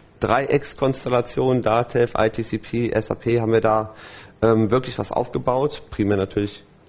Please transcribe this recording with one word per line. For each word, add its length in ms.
Dreieckskonstellation, 1400
datev, 520
I 140
T 140
C 160
P, 320
S 200
A 40
P, 260
haben 120
wir 100
da, 320
ähm, 280
wirklich 280
was 140
aufgebaut. 760
Primär 300
natürlich 440